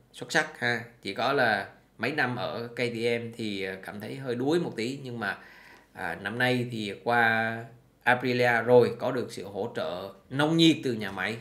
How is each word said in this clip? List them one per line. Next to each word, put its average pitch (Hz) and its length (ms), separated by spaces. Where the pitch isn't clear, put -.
xuất - 200
sắc - 280
ha. 120 240
Chỉ 101 120
có 120 200
là 110 360
mấy 117 140
năm 131 240
ở 92 320
K 117 100
T 117 420
M 117 180
thì, 101 260
ờ, 95 120
cảm 104 140
thấy 117 160
hơi 135 200
đuối 143 240
một 139 160
tí, 127 280
nhưng 120 160
mà, 98 180
à, 87 280
năm 104 160
nay 127 340
thì 107 220
qua 113 540
Aprilia 123 580
rồi 117 380
có 127 120
được 123 200
sự - 120
hỗ 101 320
trợ 92 380
nồng 151 280
nhiệt 160 260
từ 127 100
nhà 107 180
máy, 98 300